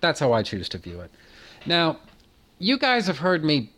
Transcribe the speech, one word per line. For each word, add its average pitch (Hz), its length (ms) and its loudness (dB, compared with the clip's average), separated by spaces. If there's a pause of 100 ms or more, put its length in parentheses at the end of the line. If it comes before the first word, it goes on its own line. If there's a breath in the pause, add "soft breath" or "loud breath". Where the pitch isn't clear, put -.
that's 165 200 0
how 131 120 4
I 113 100 2
choose 95 280 -6
to 95 80 -10
view 85 220 -14
it. 85 100 -16 (540 loud breath)
Now, 170 340 0 (600)
you 220 180 0
guys 247 300 2
have 170 120 -2
heard 175 260 2
me 147 340 2